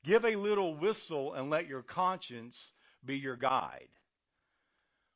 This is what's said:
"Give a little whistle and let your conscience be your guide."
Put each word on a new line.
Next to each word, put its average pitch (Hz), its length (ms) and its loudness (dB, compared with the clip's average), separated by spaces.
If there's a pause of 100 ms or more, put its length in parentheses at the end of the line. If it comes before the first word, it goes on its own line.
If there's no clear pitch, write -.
"Give 214 200 6
a 226 140 4
little 196 380 2
whistle 160 580 0
and 139 160 -4
let 160 180 0
your 131 160 -8
conscience 123 880 -4 (320)
be 135 160 -4
your 135 160 -4
guide." 120 540 0 (1300)